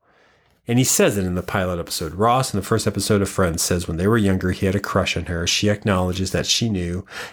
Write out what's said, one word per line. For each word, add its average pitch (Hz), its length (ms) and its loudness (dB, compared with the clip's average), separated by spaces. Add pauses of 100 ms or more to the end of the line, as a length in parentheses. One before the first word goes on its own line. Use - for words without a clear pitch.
(680)
And 120 100 2
he 127 80 4
says 135 320 2
it 95 80 0
in 90 100 -2
the 90 60 -2
pilot 90 380 -2
episode. 85 340 -6
Ross, 120 400 2
in 104 60 -2
the 90 60 -4
first 113 200 0
episode 98 380 2
of 92 60 0
Friends, 85 340 0
says 87 240 -2
when 80 100 -4
they 92 100 0
were 117 120 4
younger, 95 320 2
he 95 160 -2
had 92 80 2
a 101 40 -2
crush - 380 0
on 85 80 -4
her. 85 220 -4
She - 220 2
acknowledges 92 600 0
that 82 140 -2
she - 240 0
knew, 90 340 -4 (300)